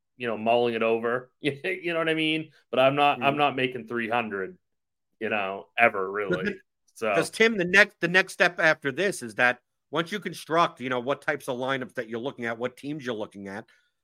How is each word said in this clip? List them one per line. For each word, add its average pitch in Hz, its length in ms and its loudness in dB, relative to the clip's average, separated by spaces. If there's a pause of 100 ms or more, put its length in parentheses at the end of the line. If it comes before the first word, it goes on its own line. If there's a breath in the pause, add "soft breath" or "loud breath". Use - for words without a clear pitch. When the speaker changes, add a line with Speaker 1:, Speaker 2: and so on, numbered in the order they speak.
(180)
Speaker 1:
you 123 100 -6
know, 113 100 -2
mulling 120 360 4
it 113 100 0
over. 117 520 0
<laughs> - 60 -20
You 170 520 -4
know 165 60 0
what 160 100 0
I 160 60 2
mean? 156 360 -2 (200 soft breath)
But 123 80 2
I'm 135 160 6
not, 143 260 4
I'm 139 120 4
Speaker 2:
Mm-hmm. 143 40 -2
Speaker 1:
not 143 180 2
making 127 320 -2
three 117 220 -4
hundred, 98 480 -2 (640)
you 107 100 -4
know, 98 380 -4 (100)
ever, 104 340 4
really. 95 320 -2
Speaker 2:
But - 20 -4
the 98 100 -4 (400)
Speaker 1:
So 110 180 -2
Speaker 2:
'cause, 151 160 0
Tim, 226 280 2
the 175 80 0
next, 202 360 4
the 170 60 0
next 185 260 2
step 175 260 0
after 156 320 2
this 175 300 -2
is 110 140 -12
that 123 240 2 (320)
once 165 200 -2
you 208 80 -6
construct, 165 640 -2
you 127 80 -6
know, 127 100 0
what 135 220 -4
types 147 260 -6
of 123 100 -4
lineups 127 360 -4
that 113 160 -8
you're 113 100 -6
looking 123 260 -8
at, 117 120 -4
what 123 200 -6
teams 143 280 -10
you're 120 100 -4
looking 101 320 -10
at, 101 180 -10 (380 soft breath)